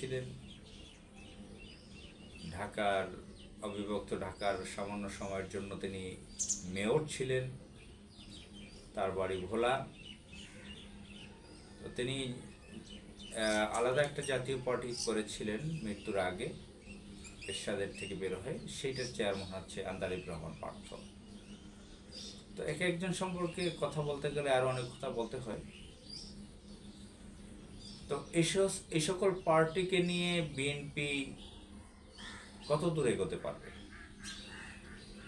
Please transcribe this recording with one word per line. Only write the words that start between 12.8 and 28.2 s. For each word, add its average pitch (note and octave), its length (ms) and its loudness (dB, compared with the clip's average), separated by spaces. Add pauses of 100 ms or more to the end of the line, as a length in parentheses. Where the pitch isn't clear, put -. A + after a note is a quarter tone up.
আহ, G#2+ 400 6
আলাদা B2+ 260 8
একটা C#3+ 200 2
জাতীয় C3 420 2
পার্টি A#2+ 300 2 (100)
করেছিলেন G#2+ 560 2 (220)
মৃত্যুর G2+ 360 0
আগে, F2+ 480 0 (840)
এরশাদের G2 400 0 (100)
থেকে G2+ 160 -4
বের F#2 240 0
হয়ে, - 200 -2 (100)
সেইটার B2+ 360 -2 (100)
চেয়ারম্যান G2 380 2
হচ্ছে F#2+ 340 -4
আন্দালিব F#2 400 0
রহমান D#2+ 340 -4
পার্থ। - 340 -8 (1600)
তো - 60 -4
এক D3+ 180 0
একজন F3 320 4
সম্পর্কে F3 580 2 (100)
কথা D3 220 2
বলতে D3 280 2
গেলে C#3+ 200 4
আরো C3 180 8
অনেক B2+ 160 2
কথা - 260 -4
বলতে A2+ 260 0
হয়। B2+ 240 -4 (2500)
তো D3 240 -2